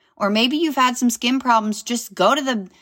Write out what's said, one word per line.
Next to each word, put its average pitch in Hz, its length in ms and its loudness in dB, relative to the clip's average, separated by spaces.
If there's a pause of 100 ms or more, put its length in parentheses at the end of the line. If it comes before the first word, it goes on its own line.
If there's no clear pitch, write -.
(160)
Or 202 140 0
maybe 240 280 0
you've 311 180 0
had 254 220 2
some 247 120 2
skin 247 300 -2
problems. 220 440 0
Just 233 320 -8
go 196 180 4
to 294 80 0
the, 233 260 -4 (140)